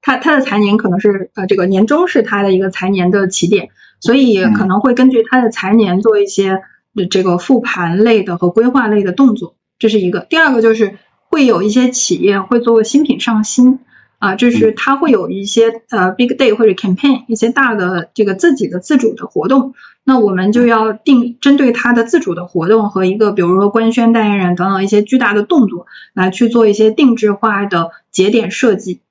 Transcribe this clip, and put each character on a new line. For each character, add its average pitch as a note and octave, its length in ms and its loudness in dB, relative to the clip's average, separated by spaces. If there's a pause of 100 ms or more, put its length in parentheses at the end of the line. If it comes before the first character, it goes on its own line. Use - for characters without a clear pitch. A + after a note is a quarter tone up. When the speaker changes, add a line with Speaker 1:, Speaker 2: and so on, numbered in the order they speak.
Speaker 1:
它， C4 160 -2
它 D4+ 180 0
的 C4 60 2
财 G#3 180 -4
年 G3+ 160 2
可 A3+ 140 -2
能 F3+ 100 -2
是， G3 360 -2
呃， F#3+ 120 -6
这 G3+ 80 2
个 F3+ 100 -2
年 G3 220 2
终 E4+ 220 0
是 B3+ 120 0
它 G3+ 220 -4
的 G3 80 0
一 F#3 80 2
个 F#3+ 100 -2
财 F#3 200 -6
年 F#3 220 0
的 G3 180 -2
起 - 180 -2
点， G3 220 0 (320)
所 A#3 120 0
以 A#3+ 300 2
可 - 220 2
能 F#3+ 160 0
会 A#3+ 120 2
根 C4 160 4
据 - 140 0
它 B3+ 180 0
的 A3+ 80 0
财 G3 240 -4
年 G3 280 2
做 - 180 2
一 G3+ 80 0
些， G3 240 -2
Speaker 2:
嗯。 F#3+ 100 -4 (360)
Speaker 1:
呃， F3+ 80 -2
这 F#3 180 -2
个 F3 140 0
复 A#3+ 240 0
盘 F3 380 -4
类 A3 240 2
的 F3 140 -6
和 F3+ 120 0
规 A3+ 180 2
划 B3 200 0
类 G#3 160 0
的 F#3 100 -4
动 C4 220 2
作， - 200 -14 (240)
这 A3+ 80 0
是 G#3 140 0
一 F3+ 100 -2
个。 F3+ 80 -4
第 - 160 -6
二 D#4+ 160 2
个 A#3 100 0
就 A3+ 140 2
是 G3+ 220 -4 (320)
会 D4 160 2
有 G3 180 0
一 G#3 60 0
些 B3 200 0
企 F#3+ 260 -4
业 G3 260 0
会 A#3 180 -2
做 A#3 240 2
新 C#4+ 200 0
品 C#4+ 180 -2
上 G#3+ 240 -2
新， B3+ 340 2 (400)
啊， F#3+ 160 -2
就 A#3+ 160 2
是 A3 220 2
它 C#4 240 -2
会 D4 140 0
有 F#3+ 180 0
一 G3 160 -8
些， A3+ 240 2 (200)
Speaker 2:
嗯。 G#3 120 -2
Speaker 1:
呃， F#3 100 0
big B3 220 -2
day B3 200 2
或 A3 120 0
者 G#3 60 4
campaign， G#3 560 -2
一 A3+ 100 -2
些 A3+ 120 0
大 B3+ 240 0
的 F3+ 400 -4
这 G#3+ 120 0
个 G3 80 -2
自 C#4+ 200 2
己 G#3+ 140 -2
的 F3+ 120 -8
自 D4 180 -2
主 A3+ 160 0
的 - 140 -14
活 - 200 -6
动， C4 260 0 (300)
那 C4 160 2
我 G3+ 120 2
们 F#3 200 -2
就 A#3+ 140 2
要 A3 260 0
定， A#3+ 480 0
针 C#4 160 4
对 C4+ 160 2
它 A#3+ 220 -2
的 A#3 100 2
自 C#4+ 160 0
主 F3 160 -4
的 F3 100 -12
活 E3+ 220 -4
动 G#3+ 220 2
和 F#3 160 -2
一 F#3 100 0
个 G#3+ 160 0
比 G#3 100 -2
如 F3 160 0
说 G3+ 120 2
官 A3+ 240 0
宣 A#3 180 2
代 A3 160 2
言 G3+ 100 0
人 F3+ 180 0
等 F3+ 140 -4
等 F#3+ 140 -2
一 G3 40 -2
些 G#3 160 2
巨 C4 140 -2
大 G#3+ 160 0
的 G#3+ 100 0
动 C4 240 2
作， F3 180 -8 (280)
来 F#3 180 -2
去 A3+ 180 0
做 A#3 180 2
一 G3+ 60 2
些 G#3+ 180 2
定 A#3+ 240 2
制 G#3 160 0
化 G3+ 340 -2
的 E3+ 260 -4 (200)
节 F#3+ 180 0
点 G#3+ 220 0
设 G#3+ 240 0
计。 F3+ 360 -10